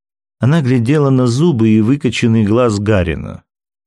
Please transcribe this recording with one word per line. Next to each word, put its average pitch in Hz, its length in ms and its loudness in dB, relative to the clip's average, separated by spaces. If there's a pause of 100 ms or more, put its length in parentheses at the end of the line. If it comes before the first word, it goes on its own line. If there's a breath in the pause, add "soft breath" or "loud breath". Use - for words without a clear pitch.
(380)
Она 151 240 0
глядела 131 480 0
на 127 160 2
зубы 123 440 0
и 110 120 2
выкоченный 117 640 0
глаз 110 320 0
Гарина, 98 680 -4 (420)